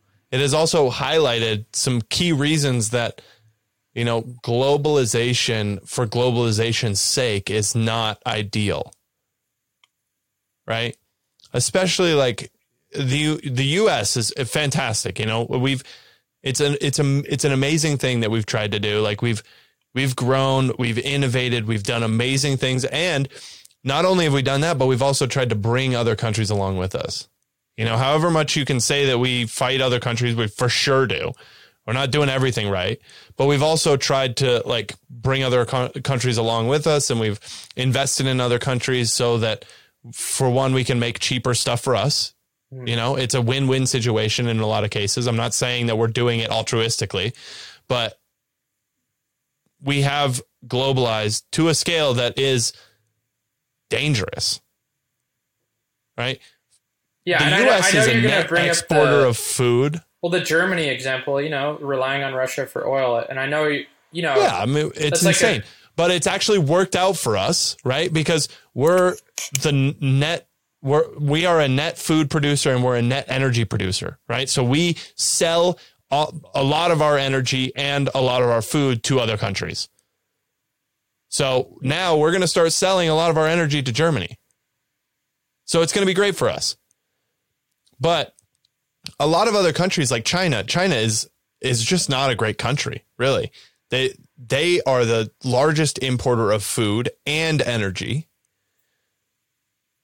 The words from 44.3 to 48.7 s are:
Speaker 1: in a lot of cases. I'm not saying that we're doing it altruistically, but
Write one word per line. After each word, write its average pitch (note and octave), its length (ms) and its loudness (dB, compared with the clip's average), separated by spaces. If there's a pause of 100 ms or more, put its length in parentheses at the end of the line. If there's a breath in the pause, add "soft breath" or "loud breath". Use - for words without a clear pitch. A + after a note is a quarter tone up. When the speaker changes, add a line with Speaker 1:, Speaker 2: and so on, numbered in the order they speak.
Speaker 1:
in A2+ 100 0
a A2 80 0
lot G#2+ 160 0
of G#2 80 -2
cases. A2+ 380 -2
I'm A2+ 80 0
not A#2 180 -2
saying B2 320 -2
that A#2 100 0
we're A#2 120 2
doing A#2+ 320 0
it A2+ 100 -4
altruistically, A2+ 840 -2 (540 loud breath)
but A#2+ 300 -4 (1600)